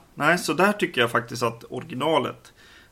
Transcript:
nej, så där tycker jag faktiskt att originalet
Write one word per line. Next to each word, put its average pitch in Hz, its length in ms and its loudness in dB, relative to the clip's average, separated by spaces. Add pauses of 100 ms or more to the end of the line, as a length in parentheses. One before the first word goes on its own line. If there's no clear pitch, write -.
(140)
nej, 156 240 2
så 170 140 -2
där 185 200 4
tycker 180 280 -2
jag 117 100 4
faktiskt 117 320 -2
att 117 260 -2
originalet 127 840 -2 (380)